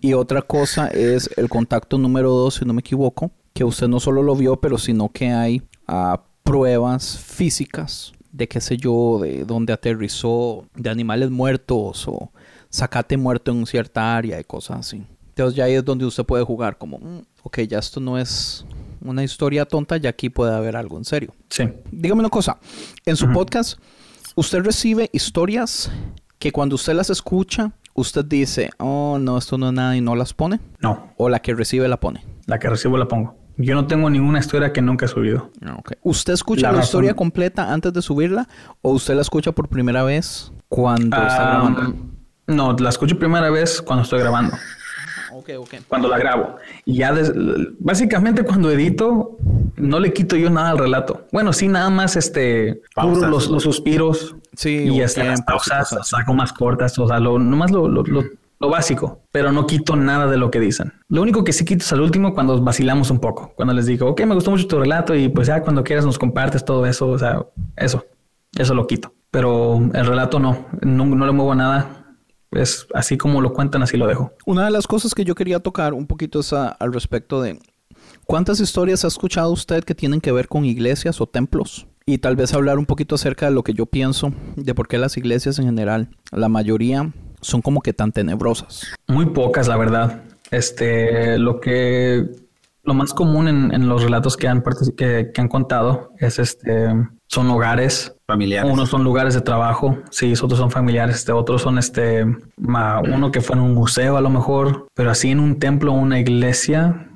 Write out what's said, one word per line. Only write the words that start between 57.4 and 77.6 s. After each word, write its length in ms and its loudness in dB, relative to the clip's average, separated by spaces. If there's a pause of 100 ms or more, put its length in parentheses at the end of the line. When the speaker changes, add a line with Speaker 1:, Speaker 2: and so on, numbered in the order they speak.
Speaker 2:
lo, 160 4
lo, 160 2
lo, 200 0 (360)
lo 100 0
básico, 640 -2
pero 200 2
no 140 2
quito 300 2
nada 340 4
de 80 4
lo 140 2
que 80 2
dicen. 340 0 (160)
Lo 140 4
único 200 4
que 80 0
sí 140 0
quito 180 2
es 80 -2
al 100 4
último 340 2
cuando 260 2
vacilamos 480 2
un 100 2
poco, 360 -4
cuando 180 0
les 140 2
digo, 240 2
"Ok, 140 0
me 100 4
gustó 160 2
mucho 160 2
tu 120 2
relato 360 2
y, 140 4
pues, 180 2
ya 160 2
cuando 200 2
quieras 220 2
nos 140 0
compartes 440 0
todo 220 2
eso", 240 0
o 80 2
sea, 260 0 (320)
eso, 300 -2 (500)
eso 200 0
lo 100 0
quito. 260 -6 (200)
Pero 460 2 (160)
el 120 2
relato 340 2
no, 280 0 (140)
no, 260 2
no 180 4
le 60 2
muevo 240 2
nada. 440 0 (520)
Es 420 -2
así 240 0
como 240 2
lo 100 2
cuentan, 300 -2
así 160 0
lo 80 2
dejo. 260 0 (140)
Speaker 1:
Una 200 0
de 40 2
las 160 0
cosas 300 -2
que 100 0
yo 80 0
quería 260 -2
tocar 360 -4
un 100 -6
poquito 360 -4
es 120 -6
a-, 140 0
al 260 -4
respecto 480 -4
de 160 -6 (720)